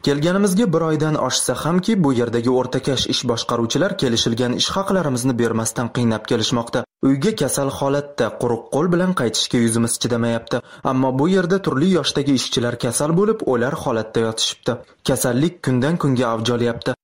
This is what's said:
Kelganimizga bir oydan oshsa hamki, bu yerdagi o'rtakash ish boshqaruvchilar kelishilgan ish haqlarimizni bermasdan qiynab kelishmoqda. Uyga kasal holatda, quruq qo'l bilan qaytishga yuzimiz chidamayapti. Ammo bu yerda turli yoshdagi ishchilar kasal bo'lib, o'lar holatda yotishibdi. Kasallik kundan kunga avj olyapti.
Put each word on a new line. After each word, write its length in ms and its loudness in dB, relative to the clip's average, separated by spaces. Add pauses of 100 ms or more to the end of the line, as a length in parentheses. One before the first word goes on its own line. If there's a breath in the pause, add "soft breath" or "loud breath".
Kelganimizga 680 2
bir 160 2
oydan 260 0 (120)
oshsa 340 -2
hamki, 420 0
bu 140 4
yerdagi 420 0
o'rtakash 540 -2
ish 160 -2
boshqaruvchilar 720 0
kelishilgan 580 0
ish 160 0
haqlarimizni 680 0
bermasdan 540 0
qiynab 360 0
kelishmoqda. 520 0 (240)
Uyga 340 2
kasal 380 -2
holatda, 480 0 (140)
quruq 340 -2
qo'l 180 2
bilan 280 0
qaytishga 440 0
yuzimiz 360 0
chidamayapti. 600 -2 (300 loud breath)
Ammo 280 2
bu 160 2
yerda 300 0
turli 300 2
yoshdagi 440 0
ishchilar 360 -2 (100)
kasal 340 0
bo'lib, 280 0
o'lar 260 0 (100)
holatda 440 0
yotishibdi. 520 -4 (280 loud breath)
Kasallik 580 0
kundan 380 2
kunga 220 2 (100)
avj 120 -4 (100)
olyapti. 340 -2 (120)